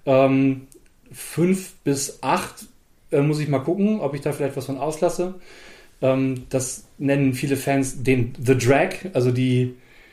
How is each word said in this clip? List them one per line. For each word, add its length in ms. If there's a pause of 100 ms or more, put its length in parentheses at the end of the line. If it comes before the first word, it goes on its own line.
Ähm, 560 (500)
fünf 600 (100)
bis 360
acht, 460 (460)
äh, 100
muss 160
ich 100
mal 120
gucken, 400
ob 160
ich 40
da 120
vielleicht 240
was 100
von 120
auslasse. 580 (680)
Ähm, 460
das 380 (120)
nennen 340
viele 240
Fans 460
den 320 (100)
The 140
Drag, 320 (220)
also 180
die, 440 (380)